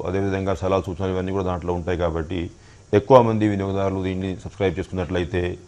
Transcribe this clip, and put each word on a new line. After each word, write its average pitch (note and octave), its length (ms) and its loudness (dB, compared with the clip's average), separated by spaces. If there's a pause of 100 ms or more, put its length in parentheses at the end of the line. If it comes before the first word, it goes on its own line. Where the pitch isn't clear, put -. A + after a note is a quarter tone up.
అదేవిధంగా G2 480 -2
సలహాలు, F#2+ 280 0
సూచనలు F#2 300 -4
ఇవన్నీ F#2 200 -4
కూడా G2 120 -2
దాంట్లో F2 300 -2
ఉంటాయి. F2+ 240 -4
కాబట్టి E2+ 520 -4 (440)
ఎక్కువ A#2+ 280 8
మంది A2 260 2
వినియోగదారులు G2 540 -2
దీన్ని F#2 340 -4
subscribe F#2+ 420 -4
చేసుకున్నట్లయితే F2+ 880 -4